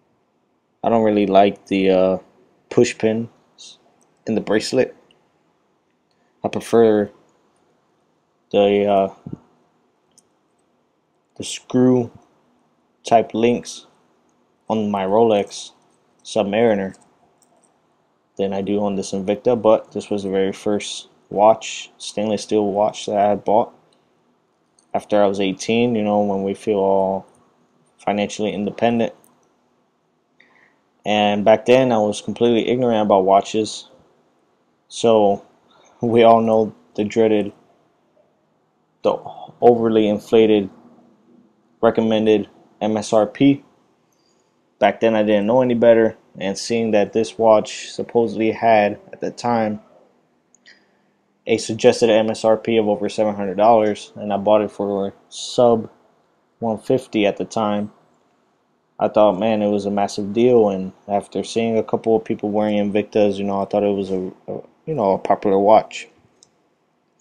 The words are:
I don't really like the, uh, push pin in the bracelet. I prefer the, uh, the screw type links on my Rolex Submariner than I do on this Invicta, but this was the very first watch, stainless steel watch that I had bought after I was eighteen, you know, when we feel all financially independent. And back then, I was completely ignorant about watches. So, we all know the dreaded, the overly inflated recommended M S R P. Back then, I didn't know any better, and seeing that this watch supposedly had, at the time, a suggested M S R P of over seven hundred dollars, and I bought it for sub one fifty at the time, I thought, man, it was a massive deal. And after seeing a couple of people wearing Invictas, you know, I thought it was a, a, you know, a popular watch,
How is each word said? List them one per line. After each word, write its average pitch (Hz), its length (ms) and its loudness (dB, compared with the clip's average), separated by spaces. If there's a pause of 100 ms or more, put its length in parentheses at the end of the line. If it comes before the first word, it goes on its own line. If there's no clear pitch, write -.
(840)
I 98 40 -2
don't 113 140 2
really 104 240 2
like 98 400 2
the, 95 240 0
uh, 92 280 2 (520)
push - 260 2
pin 113 320 -4 (960)
in 110 100 -4
the 104 40 -2
bracelet. 110 540 -2 (1500)
I 104 40 -6
prefer 107 640 2 (1400)
the, 101 340 2
uh, 98 280 0 (2250)
the 101 80 -14
screw 127 680 0 (920)
type 113 300 2
links 117 520 -2 (800)
on 110 220 -4
my 98 140 -4
Rolex 104 680 0 (520)
Submariner 101 720 -2 (1400)
than 98 160 -4
I 98 100 -6
do 101 220 -4
on 101 100 -4
this 95 160 -8
Invicta, 101 500 -2
but 107 300 2
this - 180 -10
was 101 140 -4
the 98 80 -6
very 95 220 -2
first - 560 -6 (220)
watch, 107 680 0
stainless 104 440 -6
steel 107 240 -2
watch 104 400 -4
that 110 100 -4
I 101 140 2
had 98 140 -4
bought 107 280 0 (1200)
after 104 260 -2
I 101 60 4
was 98 140 -2
eighteen, 113 560 -2
you 107 80 -2
know, 104 160 0
when 98 240 -4
we 98 100 -4
feel 104 240 -2
all 95 480 0 (720)
financially 104 540 -4
independent. 113 600 -2 (1900)
And 104 400 0
back 110 220 2
then, 127 240 4
I 113 80 2
was 104 220 -2
completely 117 480 0
ignorant 120 340 0
about 101 220 2
watches. 101 640 0 (1000)
So, 107 560 2 (560)
we 113 220 2
all 113 180 8
know 110 340 0 (200)
the 107 100 -4
dreaded, 107 480 0 (1500)
the - 140 0 (440)
overly 113 480 4
inflated 107 640 2 (1080)
recommended 110 680 2 (320)
M 107 160 -2
S 104 160 -4
R 107 140 4
P. 139 380 0 (1120)
Back 101 220 0
then, 113 160 2
I 107 80 0
didn't 104 220 0
know 127 160 2
any 123 120 0
better, 113 420 4 (220)
and 95 180 -6
seeing 113 360 -4
that 101 200 0
this 110 240 -4
watch 110 540 2
supposedly 110 640 -2
had, 107 480 2 (120)
at - 80 -20
the 92 120 -6
time, 110 480 -4 (1700)
a 113 100 0
suggested 113 540 2
M 110 200 2
S 107 140 -6
R 110 120 4
P 113 200 -2
of 107 120 2
over 104 200 -2
seven 107 260 -2
hundred 101 220 -8
dollars, 107 600 2
and 104 160 -8
I 101 40 -2
bought 104 240 2
it 101 100 -4
for 98 440 -4 (140)
sub 117 600 0 (680)
one 113 200 -6
fifty 123 480 -2
at 98 100 0
the - 80 -8
time, 104 480 -4 (1040)
I 104 100 -2
thought, 104 300 2
man, 110 240 -2
it 104 60 0
was 104 160 -2
a 101 60 -4
massive 101 420 -6
deal. 117 380 4
And 95 220 -6 (140)
after 101 380 -6
seeing 113 320 -4
a 110 60 0
couple 113 340 -2
of 110 80 -4
people 104 260 -6
wearing 107 260 -2
Invictas, 104 600 0
you 101 80 -6
know, 98 160 -4
I 98 60 -4
thought 104 160 -2
it 101 120 0
was 98 160 -6
a, 92 220 -6 (160)
a, - 120 -10 (260)
you 160 80 -6
know, 101 180 0
a 92 60 0
popular 98 400 -2
watch, 101 500 2 (1120)